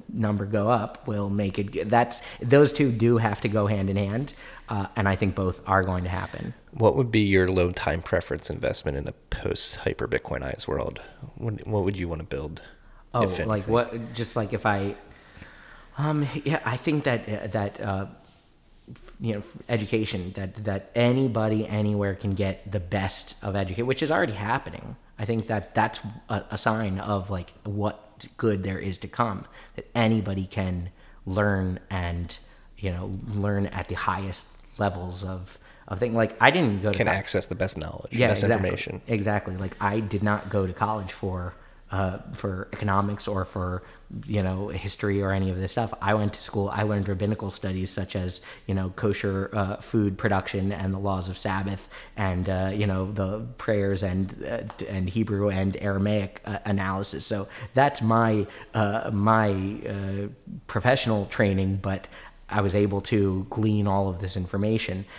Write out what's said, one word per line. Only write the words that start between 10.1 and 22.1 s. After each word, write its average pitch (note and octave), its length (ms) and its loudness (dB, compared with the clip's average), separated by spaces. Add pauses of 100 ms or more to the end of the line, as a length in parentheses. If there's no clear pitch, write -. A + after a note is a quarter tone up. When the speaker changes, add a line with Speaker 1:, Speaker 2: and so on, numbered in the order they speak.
Speaker 2:
world? - 340 -4 (360)
What, A2 280 -6
what G#2 180 0
would G2 140 0
you F2 100 -4
wanna D#2+ 160 -6
build? - 380 -8 (540)
Speaker 1:
Oh, A#2+ 80 4
Speaker 2:
if F#2 160 0
Speaker 1:
like, F#2+ 100 0 (180)
Speaker 2:
anything? A2 60 2
Speaker 1:
what, A#2 400 -2
just, A2+ 220 -6
like, A2 180 -2
if G#2+ 120 -2
I, G2+ 280 2 (1040)
um, D3 300 2 (160)
yeah, D#3 220 0
I A#2+ 120 0
think D3+ 280 0
that, A#2+ 220 0
uh, G#2+ 200 -4
that, G2+ 340 -2
uh, G2 240 -2 (840)
f-, - 280 -18
you A2+ 160 -2
know, G#2 80 -6 (260)
education, G#2 680 0
that, F#2+ 200 -6 (100)
that G2 300 -4
anybody A#2 720 4
anywhere G#2 480 2